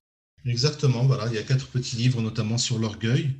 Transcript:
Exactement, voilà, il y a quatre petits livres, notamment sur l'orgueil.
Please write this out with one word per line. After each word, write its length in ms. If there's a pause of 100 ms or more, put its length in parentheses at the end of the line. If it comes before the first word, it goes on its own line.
(440)
Exactement, 640
voilà, 200
il 80
y 40
a 40
quatre 240
petits 300
livres, 260
notamment 340
sur 220
l'orgueil. 600